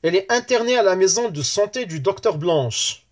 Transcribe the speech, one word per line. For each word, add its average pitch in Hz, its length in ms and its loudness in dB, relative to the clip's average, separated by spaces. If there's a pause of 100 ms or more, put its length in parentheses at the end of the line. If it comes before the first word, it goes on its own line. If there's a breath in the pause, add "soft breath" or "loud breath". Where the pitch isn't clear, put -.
Elle 170 80 2
est 196 180 0
internée 240 460 2
à 226 40 4
la 190 140 4
maison 190 320 2
de 147 140 -6
santé 208 420 -2
du 160 160 -8
docteur 190 380 -2
Blanche. 147 720 -2